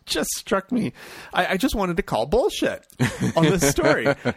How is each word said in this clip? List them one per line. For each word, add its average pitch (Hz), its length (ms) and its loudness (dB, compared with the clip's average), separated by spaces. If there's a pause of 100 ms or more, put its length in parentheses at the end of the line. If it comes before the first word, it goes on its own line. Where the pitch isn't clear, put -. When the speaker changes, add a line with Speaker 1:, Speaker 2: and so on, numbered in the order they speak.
Speaker 1:
just - 320 -2
struck - 340 -4
me. 220 220 -2 (400)
I, 180 200 2
I 190 40 0
just 220 180 0
wanted 185 220 -2
to 202 60 -2
call 117 220 -2
bullshit 233 600 -2 (500)
on 165 80 4
this 160 260 4
story. 147 360 2
Speaker 2:
<laughs> 139 180 0
Speaker 1:
'Cause 120 140 0